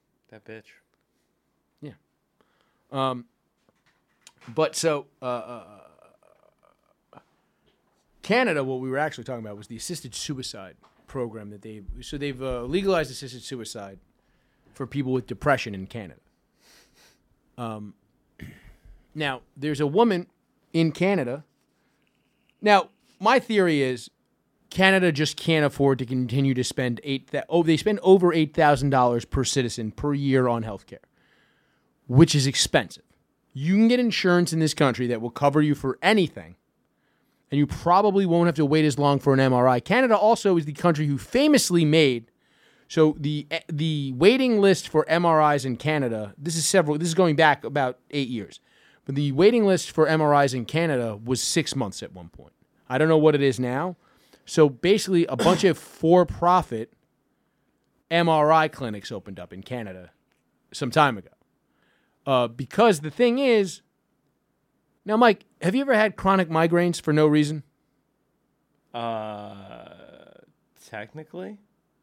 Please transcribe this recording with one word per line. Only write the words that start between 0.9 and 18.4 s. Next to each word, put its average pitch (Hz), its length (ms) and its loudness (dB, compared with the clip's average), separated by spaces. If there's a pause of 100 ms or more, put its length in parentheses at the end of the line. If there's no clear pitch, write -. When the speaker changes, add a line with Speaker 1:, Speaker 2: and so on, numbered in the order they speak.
Speaker 2:
Yeah. 147 120 -18 (960)
Um, 131 340 -6 (1200)
but 139 280 -4
so, 147 320 -4 (140)
uh, 131 40 -10
uh, 120 380 -10 (2500)
Canada, 196 420 -2
what 131 160 -6
we 131 100 -8
were 131 80 -6
actually 147 260 -6
talking 117 220 -12
about 104 120 -16
was 107 100 -20
the 120 80 -18
assisted 135 400 -14
suicide 110 600 -12 (320)
program 113 420 -10
that 104 120 -20
they, 107 200 -18 (200)
so 143 160 -14
they've, 135 240 -8
uh, 127 220 -8
legalized 165 480 -2
assisted 123 320 -16
suicide 104 560 -14 (760)
for 127 140 -12
people 131 240 -6
with 127 160 -4
depression 120 480 -2
in 95 120 -12
Canada. 95 320 -16 (1400)
Um, 107 360 -12 (460)
<clears throat> - 40 -18 (720)